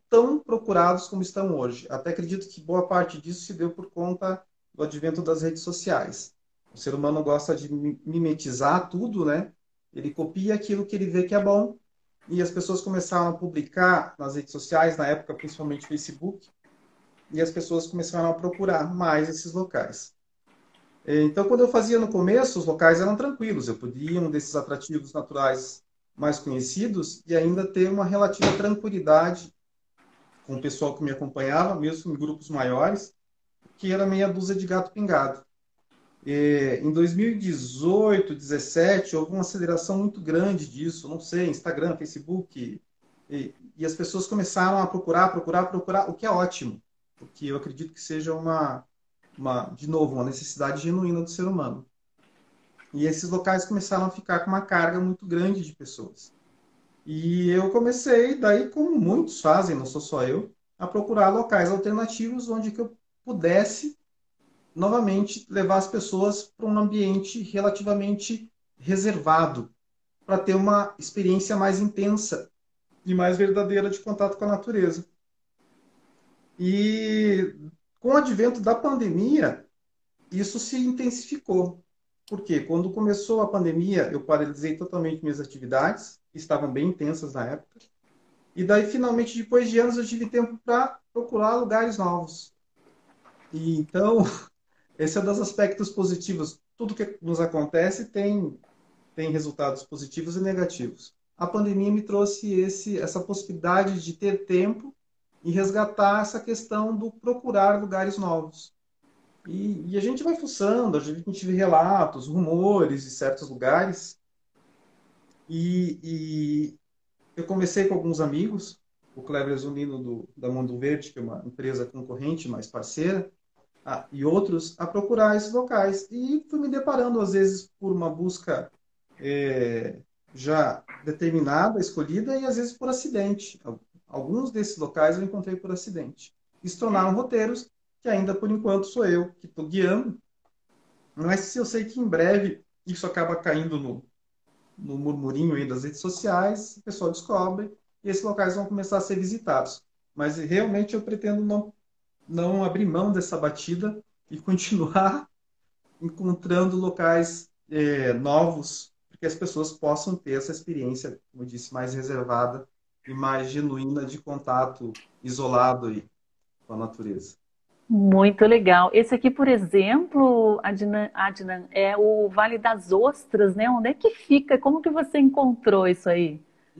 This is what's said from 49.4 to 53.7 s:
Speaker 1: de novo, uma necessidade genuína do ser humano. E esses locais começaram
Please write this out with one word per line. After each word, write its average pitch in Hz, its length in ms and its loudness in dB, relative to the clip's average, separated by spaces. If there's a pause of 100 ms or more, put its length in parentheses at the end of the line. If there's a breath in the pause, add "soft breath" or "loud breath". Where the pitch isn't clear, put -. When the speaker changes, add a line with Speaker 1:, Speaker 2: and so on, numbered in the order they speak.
Speaker 1:
de 147 120 -10
novo, 151 260 2
uma 127 100 -2
necessidade 139 560 -6
genuína 170 400 0
do 170 80 -6
ser - 140 -6
humano. 156 420 -4 (1080)
E 147 120 -2
esses 160 240 -2
locais 185 340 0
começaram 190 420 -2